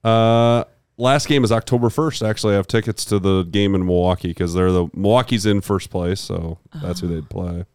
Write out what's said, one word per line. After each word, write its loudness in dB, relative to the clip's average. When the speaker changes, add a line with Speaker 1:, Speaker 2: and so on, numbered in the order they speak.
Speaker 1:
Uh, 4
last 2
game 4
is 2
October 0
first. -2
Actually, 0
I 2
have -2
tickets -2
to 0
the 2
game 0
in 0
Milwaukee 0
'cause -4
they're 2
the, 2
Milwaukee's 0
in 2
first -4
place, -4
so -8
that's -8
who -6
Speaker 2:
Oh. -4
Speaker 1:
they'd -8
play. -8